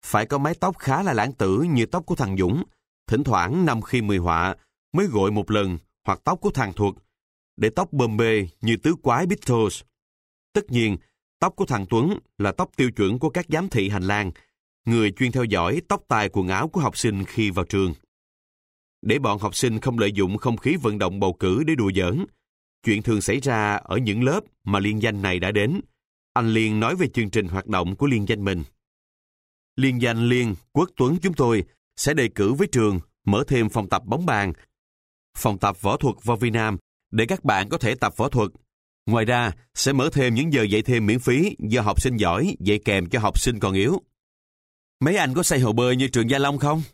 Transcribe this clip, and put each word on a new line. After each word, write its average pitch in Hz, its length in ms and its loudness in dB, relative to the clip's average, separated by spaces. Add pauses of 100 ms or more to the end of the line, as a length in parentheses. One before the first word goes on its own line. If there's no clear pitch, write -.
Phải 110 220 0
có 143 120 -2
mái 147 160 0
tóc 185 240 -2
khá 135 240 0
là 185 100 -2
lãng 117 200 0
tử 98 300 0
như 135 240 2
tóc 170 200 -6
của 175 80 -2
thằng 98 220 -2
Dũng, 92 260 0 (440)
thỉnh 135 180 0
thoảng 120 420 0
năm 117 160 0
khi 123 200 -2
mười 101 160 0
họa 85 380 0 (360)
mới 190 140 2
gội 104 240 2
một 104 200 -4
lần, 98 280 0 (260)
hoặc 98 200 -2
tóc 165 160 0
của 208 100 0
thằng 107 220 -4
Thuật, 101 220 0 (640)
để 110 140 2
tóc 180 220 -2
bơm 120 240 0
bê 110 320 2 (120)
như 113 160 0
tứ 156 180 0
quái 131 320 0
Beatles. 120 560 0 (720)
Tất 208 180 -2
nhiên, 113 260 0 (420)
tóc 185 180 -2
của 196 100 -2
thằng 98 240 -4
Tuấn 135 280 2 (200)
là 101 140 0
tóc - 240 -4
tiêu 127 140 2
chuẩn 107 280 0
của 156 120 -2
các 175 180 -4
giám 165 200 -2
thị 98 200 0
hành 101 140 -2
lang, 98 300 -2 (520)
người 113 280 2
chuyên 123 200 0
theo 127 120 0
dõi 101 440 0
tóc 202 200 -2
tai 107 240 2
quần 92 160 0
áo 101 200 -2
của 180 120 -2
học 123 160 -2
sinh 98 280 -2
khi 107 260 0
vào 92 140 -2
trường. 95 300 0 (1080)
Để 110 160 0
bọn 107 200 -2
học 101 160 -4
sinh 113 260 -2
không 123 180 -2
lợi 104 140 0
dụng 98 260 0
không 120 180 -2
khí 151 200 -2
vận 107 220 -2
động 98 220 -2
bầu 95 120 0
cử 95 340 0
để 160 80 0
đùa 107 200 0
giỡn, 95 320 -2 (560)
chuyện 107 200 0
thường 107 180 0
xảy 110 200 -2
ra 110 340 0
ở 104 240 -4
những 113 260 0
lớp 160 160 2 (240)
mà 101 160 0
liên 107 220 0
danh 104 200 -2
này 92 160 0
đã 92 120 -2
đến. 107 300 0 (520)
Anh 117 160 2
Liên 110 320 2
nói 127 160 0
về 175 120 0
chương 113 220 -2
trình 101 180 0
hoạt 95 180 -4
động 92 300 -2
của 90 100 0
liên 104 220 0
danh 104 160 -2
mình. 90 200 -2 (1120)
"Liên 127 260 2
danh 117 260 2
Liên, 123 260 0 (180)
Quốc 170 240 2
Tuấn 135 260 2
chúng 180 120 0
tôi 117 300 2 (320)
sẽ 147 180 -2
đề 127 140 2
cử 101 240 0
với 165 200 0
trường 107 280 2 (240)
mở 101 240 2
thêm 117 200 2
phòng 101 200 -4
tập 95 180 -2
bóng 147 200 -2
bàn, 101 260 0 (840)
phòng 104 220 0
tập 101 240 -2
võ 104 140 2
thuật 131 280 0
vo 120 120 0
Việt 113 140 0
Nam 110 260 0 (340)
để 113 160 0
các 185 180 -4
bạn 98 240 2
có 165 100 -4
thể 117 160 0
tập - 220 -4
võ 123 120 0
thuật. 107 220 0 (560)
Ngoài 110 180 2
ra, 120 280 0 (220)
sẽ - 180 0
mở 139 200 2
thêm 127 220 2
những 147 180 0
giờ 127 100 4
dạy 107 200 2
thêm 120 240 0
miễn 117 120 2
phí 135 400 2
do 110 240 0
học 104 200 2
sinh 127 140 0
giỏi 104 440 0
dạy 101 240 2
kèm 95 240 0
cho 120 120 0
học - 200 2
sinh 117 200 -2
còn 95 140 0
yếu." 113 280 2 (1000)
"Mấy 160 160 2
anh 143 180 0
có 175 80 0
xây 147 180 2
hồ 113 120 2
bơi 123 240 2
như 131 120 0
trường 117 220 0
Gia 139 80 2
Long 139 200 0
không?" 151 240 0 (120)